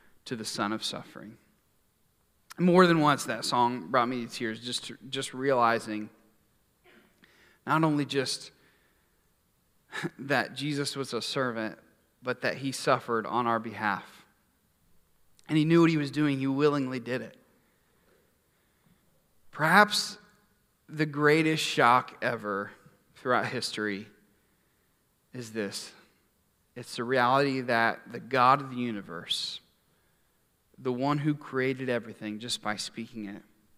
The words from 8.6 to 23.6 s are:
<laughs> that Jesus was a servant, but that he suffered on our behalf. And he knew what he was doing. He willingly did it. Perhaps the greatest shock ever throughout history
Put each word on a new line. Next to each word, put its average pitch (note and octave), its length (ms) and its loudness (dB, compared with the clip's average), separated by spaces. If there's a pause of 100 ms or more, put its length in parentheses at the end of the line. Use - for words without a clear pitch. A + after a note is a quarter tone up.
<laughs> - 640 -12
that C3 360 -2
Jesus C#3+ 400 -4
was C3+ 200 -8
a A2 80 -4
servant, A2+ 560 -4 (440)
but B2 200 -6
that A2 160 -2
he C3+ 120 -6
suffered A#2+ 560 -2
on A#2 200 0
our A2+ 120 2
behalf. G#2+ 680 -6 (1200)
And D#3 100 2
he D3+ 60 4
knew E3 160 6
what E3 100 8
he D#3+ 60 2
was C#3+ 140 0
doing. C#3+ 280 0
He C3+ 80 -2
willingly C3+ 540 0
did A#2 220 -4
it. - 140 -16 (2250)
Perhaps F#3 680 4 (680)
the D3+ 180 0
greatest D3+ 580 4
shock B2 580 4
ever G#2 480 -4 (460)
throughout A#2+ 300 0
history G#2+ 600 -6 (1300)